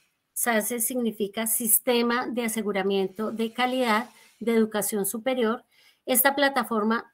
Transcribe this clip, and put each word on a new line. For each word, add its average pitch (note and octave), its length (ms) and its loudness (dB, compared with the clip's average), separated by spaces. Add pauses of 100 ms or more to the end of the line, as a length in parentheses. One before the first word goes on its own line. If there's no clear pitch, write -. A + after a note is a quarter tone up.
(320)
sases A3+ 540 0
significa A3+ 600 -2
Sistema A#3+ 800 2
de A#3 160 -4
Aseguramiento G3 840 -2
de A3+ 220 -4
Calidad B3 560 0 (300)
de A3+ 160 0
Educación G#3+ 520 0
Superior. A#3+ 580 -2 (400)
Esta B3+ 300 2
plataforma A#3 800 0